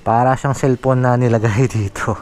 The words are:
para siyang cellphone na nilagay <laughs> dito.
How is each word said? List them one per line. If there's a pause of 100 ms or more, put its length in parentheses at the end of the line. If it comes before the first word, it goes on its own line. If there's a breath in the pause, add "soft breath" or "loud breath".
para
siyang
cellphone
na
nilagay
<laughs>
dito.